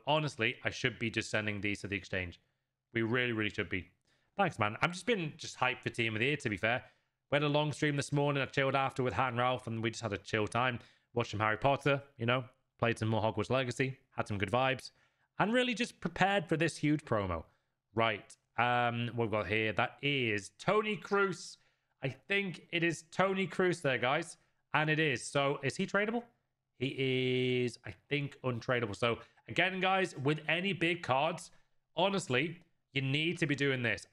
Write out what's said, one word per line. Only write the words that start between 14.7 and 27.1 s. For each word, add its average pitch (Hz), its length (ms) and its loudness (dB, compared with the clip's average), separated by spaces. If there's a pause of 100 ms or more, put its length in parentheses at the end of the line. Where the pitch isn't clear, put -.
And 196 140 4
really 247 200 2
just 233 260 -4
prepared 196 480 2
for 160 100 2
this 156 200 0
huge 151 260 0
promo. 95 400 0 (520)
Right. 110 400 0 (220)
Um, 120 580 2
what 117 100 0
we've 104 60 -2
got 107 160 0
here, 110 260 0
that 123 280 -2
is 123 580 -2
Toni 214 380 0
Kroos. - 600 -2 (460)
I 135 60 0
think 196 600 -4
it 170 120 0
is 165 280 0
Toni 190 360 0
Kroos 180 340 0
there, 131 160 2
guys. 135 400 0 (360)
And 156 160 2
it 156 100 2
is. 143 240 2
So, 143 400 0
is 135 120 0
he 196 120 -2
tradable? 220 360 0 (540)
He 127 880 0